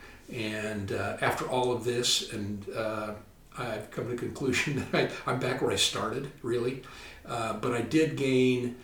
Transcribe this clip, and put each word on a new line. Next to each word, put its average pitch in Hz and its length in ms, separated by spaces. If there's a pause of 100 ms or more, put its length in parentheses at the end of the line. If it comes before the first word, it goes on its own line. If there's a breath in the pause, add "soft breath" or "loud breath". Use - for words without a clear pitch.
(340 loud breath)
And, 107 580
uh, 101 300
after - 260
all 127 240
of 113 120
this, 120 500
and, 101 420
uh, 107 380 (460)
I've 110 300
come - 160
to 120 60
the 123 60
conclusion 123 680
<laughs> - 40
that 135 200 (140)
I, 139 60
I'm 127 80
back 131 220
where 120 100
I 98 60
started, 117 540 (120)
really. 120 400 (420 loud breath)
Uh, 113 280
but 120 200
I 117 80
did 156 340
gain 127 680